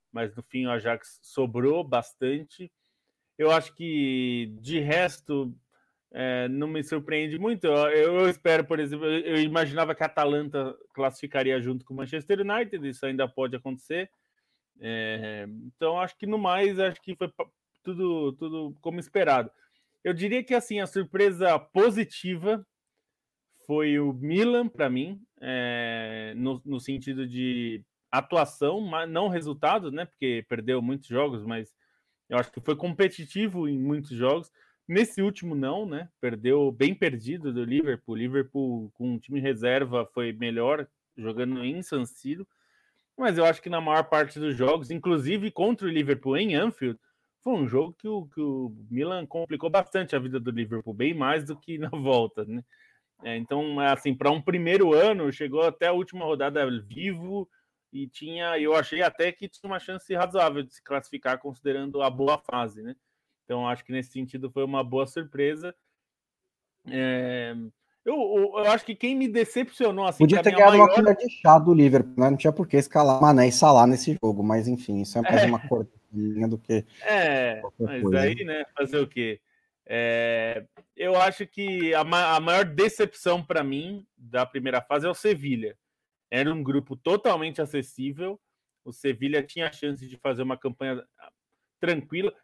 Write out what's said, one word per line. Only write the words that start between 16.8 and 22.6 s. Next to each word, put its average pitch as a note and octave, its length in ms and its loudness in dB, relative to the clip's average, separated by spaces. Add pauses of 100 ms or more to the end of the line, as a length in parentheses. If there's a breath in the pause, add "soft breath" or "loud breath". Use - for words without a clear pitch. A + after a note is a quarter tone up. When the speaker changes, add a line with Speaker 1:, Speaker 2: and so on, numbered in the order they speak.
Speaker 1:
que F#3 140 -12
foi F#3 120 -6
pa-, - 180 -10 (500)
tudo, E3 380 -2
tudo D#3 480 -10
como E3+ 180 -8
esperado. C#3+ 500 0 (540)
Eu F3+ 100 -2
diria G#3 300 -4
que, B3+ 100 -4
assim, A3+ 260 -2
a F#3+ 80 -4
surpresa F#3 720 0
positiva G3 1080 0 (1000)